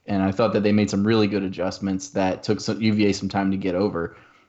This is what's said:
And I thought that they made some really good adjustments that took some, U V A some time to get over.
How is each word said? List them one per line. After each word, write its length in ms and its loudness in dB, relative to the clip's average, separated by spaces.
And 160 0
I 80 2
thought 220 0
that 100 0
they 80 4
made 180 4
some 160 0
really 220 4
good 160 -2
adjustments 640 -4
that 340 -2
took 160 0
some, 220 -4
U 120 2
V 140 2
A 60 2
some 160 -4
time 220 0
to 60 -2
get 180 -4
over. 420 -2